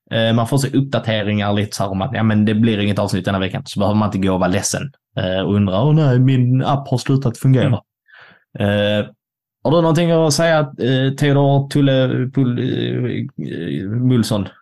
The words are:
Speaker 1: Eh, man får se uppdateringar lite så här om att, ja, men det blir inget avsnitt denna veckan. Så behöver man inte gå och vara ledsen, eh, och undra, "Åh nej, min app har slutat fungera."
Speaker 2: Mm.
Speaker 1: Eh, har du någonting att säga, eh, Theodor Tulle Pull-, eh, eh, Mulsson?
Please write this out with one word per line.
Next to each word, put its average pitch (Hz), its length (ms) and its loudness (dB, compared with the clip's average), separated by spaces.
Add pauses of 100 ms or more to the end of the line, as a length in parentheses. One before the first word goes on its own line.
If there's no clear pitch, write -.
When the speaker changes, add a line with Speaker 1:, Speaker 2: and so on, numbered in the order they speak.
(100)
Speaker 1:
Eh, 113 240 0
man 117 120 2
får 143 120 0
se 135 200 -2
uppdateringar 104 720 -2
lite 104 240 -2
så 98 60 -4
här 98 80 -4
om 95 120 -4
att, 95 120 -4
ja, 107 80 -2
men 107 220 2
det 107 100 2
blir 110 240 2
inget 101 200 -2
avsnitt 98 260 -2
denna 98 140 -2
veckan. 92 280 -4
Så - 140 -6
behöver 98 180 2
man 104 100 2
inte 98 100 -4 (100)
gå 92 60 2
och 92 60 0
vara 90 100 0
ledsen, - 320 -4 (360)
eh, 92 220 -2
och 98 140 0
undra, 101 280 2
"Åh 151 120 2
nej, 139 240 4
min 131 460 2
app 139 240 -2
har 127 100 -2
slutat 135 400 -2
fungera." 131 280 2
Speaker 2:
Mm. - 1300 -4
Speaker 1:
Eh, 104 60 -4 (580)
har 127 60 0
du 170 100 4
någonting 165 300 2
att 165 220 2
säga, 165 260 2
eh, 131 600 0
Theodor 139 500 2
Tulle 135 400 2
Pull-, 127 520 -2
eh, 120 1200 -6
eh, 95 60 -8
Mulsson? 117 600 0 (140)